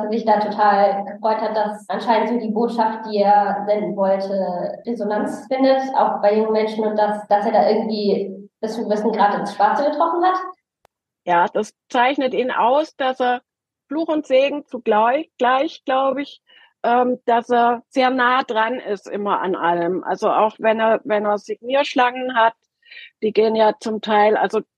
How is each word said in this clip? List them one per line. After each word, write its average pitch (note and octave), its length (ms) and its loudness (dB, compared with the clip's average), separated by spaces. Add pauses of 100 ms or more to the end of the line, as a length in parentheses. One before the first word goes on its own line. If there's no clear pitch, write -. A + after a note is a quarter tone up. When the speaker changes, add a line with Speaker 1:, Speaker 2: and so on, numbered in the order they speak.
Speaker 1:
er G#3+ 40 -8
sich A3 140 -2
da G#3+ 160 2
total G3+ 640 2
gefreut A3 380 -4
hat, G#3+ 160 -4
dass G#3+ 320 -4
anscheinend A#3 400 0
so A#3+ 100 -2
die G#3+ 140 -4
Botschaft, A3+ 520 -2
die G#3 120 -4
er G3+ 500 2
senden G3+ 300 -2
wollte, F#3+ 880 -2
Resonanz G#3 640 -4
findet, C4 340 2 (160)
auch - 240 0
bei G#3 160 4
jungen A3 160 0
Menschen A3 320 -2
und G#3 100 -2
dass, G#3 320 -2
dass G3+ 180 2
er A#3 60 0
da G#3+ 180 4
irgendwie G#3 800 -2 (120)
bis A3 140 -6
zu A#3+ 60 -6
einem G3+ 80 -6
gewissen G#3+ 220 0
Grad G#3 260 2
ins - 160 -6
Schwarze C#4+ 300 0
getroffen E4 400 0
hat. F#4 140 2 (880)
Speaker 2:
Ja, F3 260 2
das G#3+ 220 -4 (160)
zeichnet C4 440 0
ihn B3 180 0
aus, C4+ 440 0
dass C4 240 -4
er B3 220 0 (480)
Fluch D#4+ 180 -4
und D4+ 180 -2
Segen C#4 420 0
zugleich, A#3+ 680 0
gleich, C4 460 0
glaube C4+ 380 -2
ich, - 200 -14 (420)
ähm, B3 420 2
dass A#3 240 0
er A#3+ 400 2
sehr B3+ 200 0
nah B3+ 340 2
dran A3+ 320 -2
ist - 340 -8
immer G3+ 320 -2
an F3+ 140 -2
allem. E3+ 500 -2
Also G3 240 0
auch G#3 300 2
wenn A3 200 2
er, A3 240 2
wenn G#3 220 -2
er G#3 140 0
Signierschlangen B3+ 1000 -2
hat, A3+ 160 2 (680)
die G#3+ 120 -2
gehen A3 220 2
ja G#3+ 240 4
zum A3 200 -6
Teil, G#3+ 380 2
also G3+ 240 0 (160)